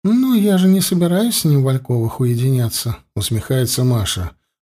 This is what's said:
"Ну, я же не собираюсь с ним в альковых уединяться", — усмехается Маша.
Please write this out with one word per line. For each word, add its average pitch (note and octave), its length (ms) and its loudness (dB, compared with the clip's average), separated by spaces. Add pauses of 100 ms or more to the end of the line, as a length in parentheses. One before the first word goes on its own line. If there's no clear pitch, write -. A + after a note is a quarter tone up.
"Ну, B3 320 2
я G3+ 240 2
же F#3 100 4
не F#3+ 120 4
собираюсь F#3 580 0
с - 60 -6
ним C#3+ 180 4
в C3 60 0
альковых B2 520 -2
уединяться", — A#2+ 760 -2 (180)
усмехается A#2 720 -2
Маша. G#2 460 -2 (320)